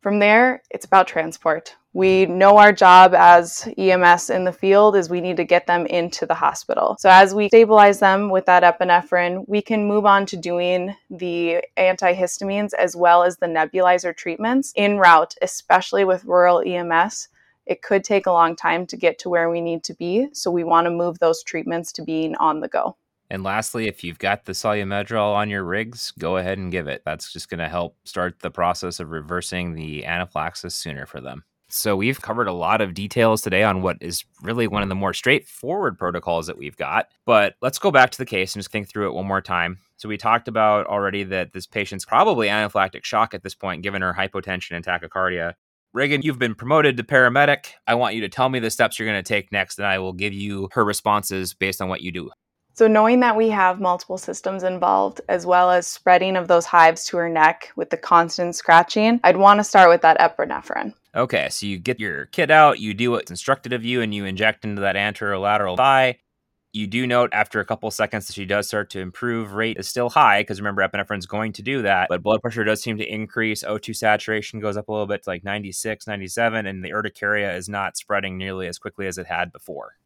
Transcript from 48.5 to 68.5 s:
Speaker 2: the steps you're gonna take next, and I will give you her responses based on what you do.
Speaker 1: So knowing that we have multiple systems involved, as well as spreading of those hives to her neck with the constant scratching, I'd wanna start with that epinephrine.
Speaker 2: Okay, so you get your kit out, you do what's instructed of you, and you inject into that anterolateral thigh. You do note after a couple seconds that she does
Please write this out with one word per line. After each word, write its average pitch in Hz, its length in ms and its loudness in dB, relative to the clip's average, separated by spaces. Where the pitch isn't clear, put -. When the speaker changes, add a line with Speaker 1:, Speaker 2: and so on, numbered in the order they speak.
Speaker 2:
the 113 100 -4
steps 113 280 -2
you're 110 100 -6
gonna 101 160 -4
take 101 280 -6
next, 98 260 -6
and 101 100 -6
I 95 120 -2
will 92 140 -8
give 98 180 -8
you 98 400 -10
her 110 140 0
responses 101 680 -4
based 95 280 -6
on 95 80 -6
what 92 120 -6
you 90 100 -10
do. 82 180 -12
Speaker 1:
So 226 140 4
knowing 220 340 4
that 240 140 0
we 220 140 0
have 190 320 0
multiple 180 380 -4
systems 190 420 -8
involved, 185 680 0
as 175 200 -4
well 180 240 4
as 180 160 0
spreading 185 480 2
of 175 120 -4
those 175 180 4
hives 165 420 4
to 175 100 -6
her 170 100 -2
neck 165 480 0
with 170 140 -8
the 170 80 -6
constant 170 580 0
scratching, 214 680 4
I'd 175 140 4
wanna 202 260 6
start 190 260 6
with 170 140 6
that 160 160 6
epinephrine. - 720 -2
Speaker 2:
Okay, 92 340 -2
so - 160 -10
you 98 140 -8
get 120 200 -6
your 80 280 -8
kit 156 240 -2
out, 151 260 6
you 107 160 -6
do 117 160 -2
what's 113 220 -4
instructed 127 420 -4
of 117 100 -6
you, 123 180 -2
and 107 120 -4
you 101 120 -6
inject 101 380 -2
into 104 180 -8
that 98 140 -2
anterolateral 101 800 -2
thigh. 131 440 2
You 107 120 -8
do 117 220 -4
note 123 260 0
after 107 260 -2
a 98 60 -6
couple 110 240 -8
seconds 104 380 -6
that - 60 -16
she 98 120 -12
does 101 220 -4